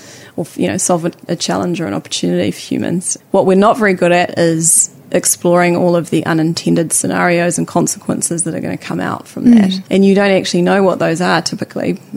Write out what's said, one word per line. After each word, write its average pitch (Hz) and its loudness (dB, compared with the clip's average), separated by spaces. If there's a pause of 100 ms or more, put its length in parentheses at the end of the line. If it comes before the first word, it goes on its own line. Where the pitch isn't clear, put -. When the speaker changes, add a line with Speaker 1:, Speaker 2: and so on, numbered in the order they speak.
(380)
Speaker 1:
or, 170 -6 (100)
you - -2
know, 101 -4
solve 175 0
a, 170 -4 (160)
a 175 -4
challenge 180 -4
or 160 -4
an 101 -4
opportunity 180 -2
for - -10
humans. - -4 (140)
What - 4
we're 190 4
not 220 4
very 202 2
good 175 2
at 175 0
is 165 0 (220)
exploring 175 2
all 175 2
of 165 -2
the 165 -2
unintended 165 0
scenarios 175 0
and 165 -4
consequences - -4
that 165 -6
are - -6
gonna - -6
come - -8
out - -6
from - 0
that. 202 6
Speaker 2:
Mm. 190 -4
Speaker 1:
And 196 4
you 196 6
don't 202 4
actually 185 0
know 185 2
what 185 2
those 165 -2
are 180 0
typically - -6 (180)